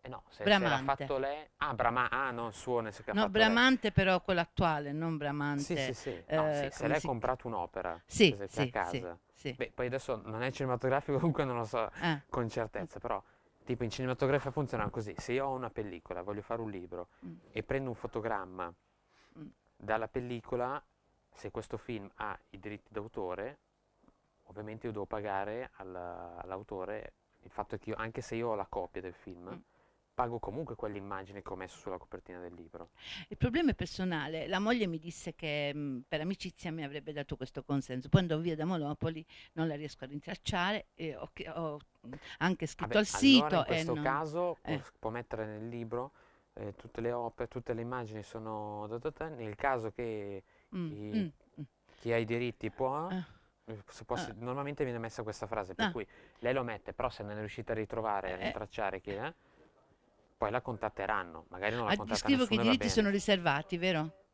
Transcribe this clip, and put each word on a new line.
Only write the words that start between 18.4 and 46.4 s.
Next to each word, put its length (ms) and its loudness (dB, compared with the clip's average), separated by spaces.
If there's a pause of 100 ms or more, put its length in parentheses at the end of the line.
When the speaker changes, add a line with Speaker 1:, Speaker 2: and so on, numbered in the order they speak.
Speaker 2:
Mm. 80 -14 (280)
Speaker 1:
dalla 320 0
pellicola, 720 -2 (540)
se 160 -10
questo 280 -6
film 300 -6 (100)
ha 200 -4 (140)
i 80 -16
diritti 340 -12
d'autore, 640 -6 (840)
ovviamente 420 -10
io 80 -2
devo 140 -4
pagare 680 -2
al, 180 -12
all'autore 1200 -8 (280)
il 80 -20
fatto 300 -4
che 100 -10
io, 60 -2
anche 260 -6
se 140 -6
io 140 0
ho 60 2
la 140 -4
copia 320 -4
del 140 -8
film, 360 -14
Speaker 2:
Mm. 80 -12 (560)
Speaker 1:
pago 240 0
comunque 360 -6
quell'immagine 680 -6
che 100 -8
ho 60 -6
messo 200 -10
sulla 200 -8
copertina 420 -12
del 140 -10
libro. 380 -16 (360)
Speaker 2:
Il 80 -10
problema 360 4
è 40 2
personale. 720 -2
La 120 0
moglie 280 4
mi 100 -2
disse 380 -8
che, 400 0
mm, 320 -2
per 140 0
amicizia 500 -4
mi 140 -4
avrebbe 260 -8
dato 240 -4
questo 300 -8
consenso. 420 0
Poi 140 8
andò 160 2
via 180 0
da 80 -4
Monopoli, 640 -2 (300)
non 120 2
la 80 0
riesco 300 -8
a 20 -10
rintracciare, 760 0 (100)
e 220 -4
ho 160 -10
chi-, 200 -10
ho, 240 -2 (300)
mm, 60 -10 (240)
anche 280 2
scritto 280 -4
Speaker 1:
Vabbè, 60 8
Speaker 2:
al 60 4
sito 400 10
Speaker 1:
allora 120 4
in 60 6
Speaker 2:
e 40 0
Speaker 1:
questo 260 2
Speaker 2:
non 120 0
Speaker 1:
caso 560 0
può 120 -2
Speaker 2:
eh. 80 0
Speaker 1:
s-, 160 -18
può 120 -6
mettere 380 -4
nel 200 -6
libro, 440 -4 (420)